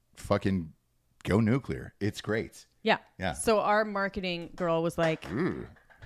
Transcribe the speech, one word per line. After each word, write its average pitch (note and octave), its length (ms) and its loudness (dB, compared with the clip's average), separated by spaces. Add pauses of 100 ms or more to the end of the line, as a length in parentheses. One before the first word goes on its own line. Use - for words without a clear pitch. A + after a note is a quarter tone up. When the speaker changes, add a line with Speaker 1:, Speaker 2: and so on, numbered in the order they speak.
(160)
Speaker 1:
fucking G2 560 0 (540)
go G#2 160 4
nuclear. D#2+ 580 0
It's G2+ 220 -4
great." - 440 -4 (160)
Speaker 2:
Yeah. G#3+ 180 2 (200)
Speaker 1:
Yeah. F#3 140 0
Speaker 2:
So A3 260 2
our G#3 240 2
marketing G3 720 -4
girl E3 260 2
was E3 160 0
like, D#3+ 360 0
Speaker 1:
Ooh. D3 340 -2 (380)